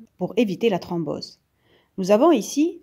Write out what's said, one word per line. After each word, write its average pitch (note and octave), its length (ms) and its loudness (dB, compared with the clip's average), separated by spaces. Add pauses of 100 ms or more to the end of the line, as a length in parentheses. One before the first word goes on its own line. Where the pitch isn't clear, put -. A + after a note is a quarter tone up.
(200)
pour F3+ 180 -6
éviter A3+ 320 0
la F3+ 80 0
thrombose. - 640 -8 (560)
Nous F#3+ 140 -2
avons C4+ 200 6
ici D4+ 520 0